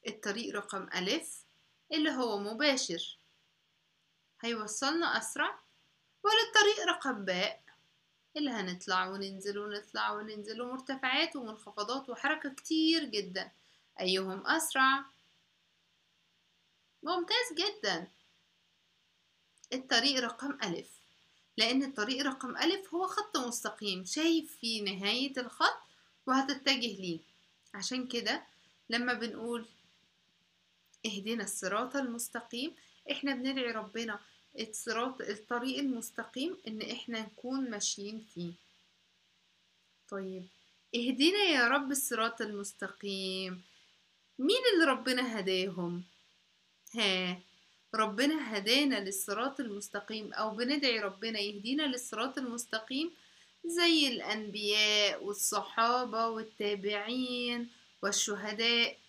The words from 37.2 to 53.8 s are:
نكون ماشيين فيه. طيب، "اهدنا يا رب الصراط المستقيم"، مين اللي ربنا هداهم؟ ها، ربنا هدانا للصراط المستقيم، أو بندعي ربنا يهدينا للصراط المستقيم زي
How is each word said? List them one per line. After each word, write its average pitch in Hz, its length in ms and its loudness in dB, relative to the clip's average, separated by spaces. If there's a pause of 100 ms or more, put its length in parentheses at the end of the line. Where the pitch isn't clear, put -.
نكون 254 500 -4
ماشيين 208 600 -6
فيه. 170 200 -6 (1600)
طيب، 190 380 -8 (480)
"اهدنا 269 480 4
يا 277 240 6
رب 269 240 4
الصراط 233 500 0
المستقيم"، 190 1200 -6 (760)
مين 403 220 4 (120)
اللي 330 180 8
ربنا 247 480 0
هداهم؟ 180 640 0 (920)
ها، 185 440 2 (560)
ربنا 220 600 2
هدانا 240 420 4
للصراط 202 600 -4
المستقيم، 208 760 -6
أو 220 220 -2
بندعي 247 440 2
ربنا 208 400 -4
يهدينا 208 440 -2
للصراط 247 540 -2
المستقيم 247 760 -4 (540)
زي 330 420 6